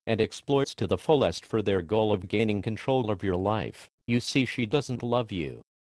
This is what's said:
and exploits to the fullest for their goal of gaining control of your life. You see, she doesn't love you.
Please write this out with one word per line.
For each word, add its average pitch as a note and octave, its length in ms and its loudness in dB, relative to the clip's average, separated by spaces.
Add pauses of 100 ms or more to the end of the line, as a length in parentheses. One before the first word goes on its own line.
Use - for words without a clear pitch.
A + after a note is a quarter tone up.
and A2+ 140 2
exploits C#3 560 0
to G2+ 100 -2
the F#2 120 2
fullest B2 460 2
for A2 180 -2
their G2 200 2
goal G#2+ 300 2
of F#2+ 160 -2
gaining G#2 340 0
control A#2 480 -2
of G2+ 140 -4
your F#2 120 2
life. F#2+ 540 -2 (160)
You A#2+ 140 0
see, C3+ 240 0
she A#2 220 -4
doesn't B2 360 -2
love A#2+ 300 -2
you. C2+ 300 -6 (340)